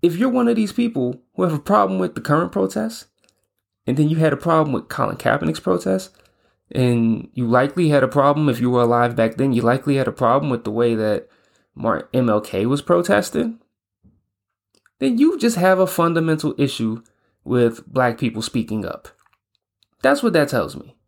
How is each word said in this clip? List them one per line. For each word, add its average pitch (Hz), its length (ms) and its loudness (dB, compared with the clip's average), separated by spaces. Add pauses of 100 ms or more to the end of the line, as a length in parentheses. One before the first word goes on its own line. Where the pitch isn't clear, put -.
if 170 140 2
you're 247 120 0
one 247 200 0
of 233 80 0
these 214 160 -2
people 240 500 -4 (120)
who 180 100 -4
have 165 100 0
a 147 40 -4
problem 196 400 0
with 185 160 -4
the - 60 -8
current 156 320 -2
protests, 214 540 -6 (800)
and 123 100 -2
then 151 120 2
you 165 80 0
had 156 160 2
a 143 60 -2
problem 160 340 0
with - 160 -6
Colin 107 280 -4
Kaepernick's - 440 -2
protest, 185 540 -2 (560)
and 117 640 0
you 123 120 -2
likely 143 420 2
had 139 160 4
a 127 40 -2
problem, 143 400 2
if 117 120 0
you 123 100 2
were 123 120 2
alive 120 340 2
back 113 200 0
then, 135 160 0
you 117 100 0
likely 135 340 0
had 127 120 0
a - 40 -4
problem 135 380 0
with 117 140 -4
the 107 60 -4
way 117 240 0
that 107 340 -2 (460)
Mar-, - 380 -4
M 127 160 2
L 107 120 2
K 101 260 -4
was 139 160 -2
protesting, 196 760 0 (1400)
then 262 180 0
you 311 220 2
just 233 180 0
have 185 220 4
a 185 80 4
fundamental 165 720 0
issue 117 440 -2 (400)
with 120 440 0
black 123 320 0
people 113 240 -4
speaking 110 420 -4
up. - 240 -12 (960)
That's 285 200 2
what 220 120 0
that 147 160 2
tells 85 260 -4
me. - 180 -18 (140)